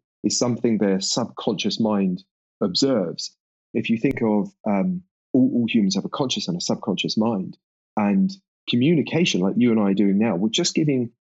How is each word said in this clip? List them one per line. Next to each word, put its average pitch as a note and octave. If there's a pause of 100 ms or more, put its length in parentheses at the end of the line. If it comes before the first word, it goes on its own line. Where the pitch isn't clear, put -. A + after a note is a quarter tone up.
(240)
is G#2
something A#2+
their G2
subconscious -
mind G2 (380)
observes. G#2+ (380)
If A2+
you A2+
think C3+
of, G#2+ (180)
um, F#2 (300)
all, B2+
all A#2+
humans G2+
have G2
a F#2
conscious B2+
and F2
a -
subconscious F#2+
mind, G#2+ (400)
and G2 (380)
communication C#3+
like F#2+
you A#2+
and A2+
I G2
are -
doing G2
now, G#2+
we're G#2
just E3+
giving C3+ (200)